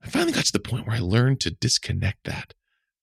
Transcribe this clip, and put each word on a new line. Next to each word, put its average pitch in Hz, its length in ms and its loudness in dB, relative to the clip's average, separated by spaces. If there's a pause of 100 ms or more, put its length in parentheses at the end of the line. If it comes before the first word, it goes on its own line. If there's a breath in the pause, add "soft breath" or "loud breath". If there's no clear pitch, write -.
I - 60 -16
finally 339 240 0
got - 140 0
to - 60 0
the 98 60 0
point - 280 -6
where 110 100 0
I 120 40 0
learned 120 400 4
to - 100 -2
disconnect 95 760 -2
that - 300 -8 (480)